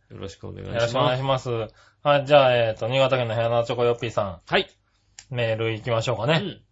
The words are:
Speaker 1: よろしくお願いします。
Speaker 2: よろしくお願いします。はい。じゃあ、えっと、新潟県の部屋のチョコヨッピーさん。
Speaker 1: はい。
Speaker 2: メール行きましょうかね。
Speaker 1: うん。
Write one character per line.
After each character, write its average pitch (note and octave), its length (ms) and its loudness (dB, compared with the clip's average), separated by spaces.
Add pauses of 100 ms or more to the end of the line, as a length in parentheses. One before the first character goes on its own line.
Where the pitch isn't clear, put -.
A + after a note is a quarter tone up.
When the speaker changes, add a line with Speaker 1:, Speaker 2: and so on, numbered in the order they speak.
Speaker 1:
よ G#2 80 -20
ろ G2 100 -12
し - 80 -14
く G2+ 120 -16
お F#2+ 40 -12
願 F#2+ 120 -14
い - 20 -14
し F#2+ 60 -10
ま - 20 -8
す。 - 0 -
Speaker 2:
よ A#2 80 -2
ろ A#2 60 0
し A#2 60 -6
く C3 40 -2
お - 60 2
願 B2+ 100 2
い B2+ 40 -2
し C3 60 -6
ま C3+ 160 0
す。 C3 100 -8 (540)
は C#3+ 200 4
い。 - 20 -8
じ C#3+ 80 4
ゃ C3+ 140 8
あ、 B2 80 4
え A2+ 160 2
っ - 80 -8
と、 A2 80 -4
新 C3 100 -2
潟 C3+ 180 4
県 B2 120 -2
の A2 80 -4
部 A#2 60 0
屋 A#2 60 0
の A#2 160 0
チ B2 80 -6
ョ A#2 40 -2
コ A#2+ 80 0
ヨ A#2+ 100 2
ッ A#2 60 -4
ピ A#2+ 80 -6
ー - 20 -6
さ G#2+ 140 -2
ん。 F#2 200 -8
Speaker 1:
は F3 140 0
い。 F#3+ 100 0 (640)
Speaker 2:
メ A#2 240 -2
ー - 20 0
ル A2+ 160 -2
行 A2 120 -8
き B2 80 -4
ま A2+ 100 0
し C3+ 80 -4
ょ A#2 60 -2
う - 20 -10
か G#2+ 80 -6
ね。 D#3+ 180 0
Speaker 1:
う G3 40 -8
ん。 A#2 140 -12 (100)